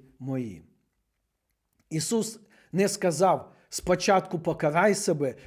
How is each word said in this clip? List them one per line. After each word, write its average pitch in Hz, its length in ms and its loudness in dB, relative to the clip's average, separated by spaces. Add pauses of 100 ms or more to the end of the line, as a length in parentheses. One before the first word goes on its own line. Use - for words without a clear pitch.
(200)
мої». 127 420 -8 (1300)
Ісус 214 500 -4 (320)
не 190 160 2
сказав: 175 640 0 (180)
«Спочатку 180 680 0
покарай 165 560 2
себе, 147 400 -2 (120)